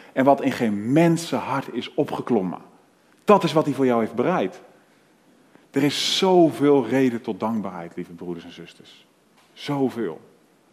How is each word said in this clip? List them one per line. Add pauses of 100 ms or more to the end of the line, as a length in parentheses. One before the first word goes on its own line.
(120)
en
wat
in
geen
mensenhart
is
opgeklommen. (640)
Dat
is
wat
hij
voor
jou
heeft
bereid. (1120)
Er
is
zoveel
reden
tot
dankbaarheid,
lieve
broeders
en
zusters. (460)
Zoveel. (520)